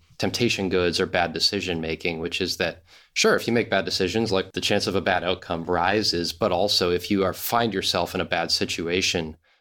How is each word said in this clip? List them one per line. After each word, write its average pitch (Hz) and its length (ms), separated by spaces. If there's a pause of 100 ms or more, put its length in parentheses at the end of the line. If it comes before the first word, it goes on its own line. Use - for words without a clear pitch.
(180)
temptation 101 500
goods 90 320
or 92 60
bad 85 260
decision 87 480
making, 80 400
which 85 220
is 87 160
that, 85 240 (320)
sure, 208 220
if - 100
you 117 80
make 113 160
bad 95 160
decisions, 92 440
like, 95 220
the 92 80
chance 101 260
of 101 80
a 95 60
bad 90 240
outcome 87 400
rises, 87 680
but 104 200
also 90 380
if 87 200
you 98 140
are, 90 80
find 117 400
yourself 90 420
in 92 60
a 85 40
bad 85 260
situation, 87 840 (240)